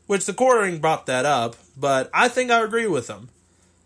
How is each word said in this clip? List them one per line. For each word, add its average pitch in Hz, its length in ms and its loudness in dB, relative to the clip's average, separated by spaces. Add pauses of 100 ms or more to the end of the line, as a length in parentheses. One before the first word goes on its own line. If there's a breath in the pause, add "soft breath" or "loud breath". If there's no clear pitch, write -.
which 196 180 -2
the 202 80 -6
Quartering 208 460 2
brought 151 260 -2
that 127 200 0
up, 120 300 0 (220)
but 135 360 0
I 202 140 4
think 247 240 -2
I 233 120 4
agree 220 240 -2
with 143 200 -2
him. 107 220 -16 (560 soft breath)